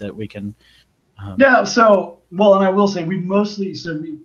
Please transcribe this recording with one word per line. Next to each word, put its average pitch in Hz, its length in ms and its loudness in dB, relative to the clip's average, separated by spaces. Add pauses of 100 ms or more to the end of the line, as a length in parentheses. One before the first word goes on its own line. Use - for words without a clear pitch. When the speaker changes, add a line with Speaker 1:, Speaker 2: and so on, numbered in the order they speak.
Speaker 1:
that 104 160 -12
we 107 120 -10
can, 101 260 -12 (680)
um, - 200 -12
Speaker 2:
Yeah, 254 240 4
so, 202 560 2 (120)
well, 196 240 4
and 196 100 2
I 190 40 2
will 202 180 2
say, 180 160 -4
we 175 160 -4
mostly, 196 560 -4
so 165 220 -10
we, 156 280 -10